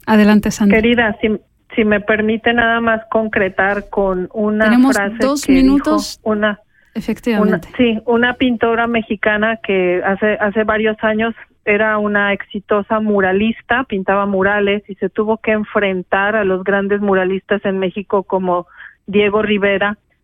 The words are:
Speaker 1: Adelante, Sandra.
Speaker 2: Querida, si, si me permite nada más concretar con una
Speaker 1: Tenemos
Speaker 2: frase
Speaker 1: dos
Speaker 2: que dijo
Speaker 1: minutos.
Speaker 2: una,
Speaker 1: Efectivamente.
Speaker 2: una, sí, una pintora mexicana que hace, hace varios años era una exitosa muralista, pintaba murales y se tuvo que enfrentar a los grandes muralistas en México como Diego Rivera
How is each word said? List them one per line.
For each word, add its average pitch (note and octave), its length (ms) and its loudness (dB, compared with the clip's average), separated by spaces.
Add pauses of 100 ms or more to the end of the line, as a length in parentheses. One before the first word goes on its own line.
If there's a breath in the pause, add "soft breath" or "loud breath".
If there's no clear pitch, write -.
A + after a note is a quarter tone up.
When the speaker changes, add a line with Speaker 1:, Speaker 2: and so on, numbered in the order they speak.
(100)
Speaker 1:
Adelante, G#3+ 400 4
Sandra. G#3 280 2
Speaker 2:
Querida, A3+ 420 2
si, A3+ 80 0 (480)
si A3+ 80 2
me G#3 160 2
permite G#3+ 520 0
nada A#3 280 2
más A3+ 300 0
concretar G3+ 800 -2
con F#3 420 -2
una G#3+ 320 0
Speaker 1:
Tenemos B3 320 4
Speaker 2:
frase G#3 240 -2
Speaker 1:
dos C#4 240 0
Speaker 2:
que C#4 80 2
dijo C4 120 6
Speaker 1:
minutos. C#4+ 580 0
Speaker 2:
una, G#3 380 -2 (340)
Speaker 1:
Efectivamente. G#3+ 720 -2
Speaker 2:
una, - 80 -16
sí, A3+ 300 0
una A#3+ 280 0
pintora A#3 520 0
mexicana A3 760 -2
que F3+ 420 0
hace, G3 360 -2
hace G#3+ 240 -2
varios G#3+ 380 -2
años A3 320 -2 (300)
era G#3+ 340 0
una G3+ 340 0
exitosa G#3 680 -4
muralista, G#3+ 840 0
pintaba G3+ 420 -2
murales G3+ 600 0
y G3 80 -12
se F#3+ 140 -4
tuvo A3 260 -2
que A3 160 -4
enfrentar G3+ 840 -2
a G#3+ 100 0
los F#3 200 -2
grandes G3+ 360 0
muralistas F#3+ 640 0
en F#3+ 140 -2
México F#3+ 460 -2
como F3+ 420 -2 (400 loud breath)
Diego G#3 360 2
Rivera G3+ 560 0 (260)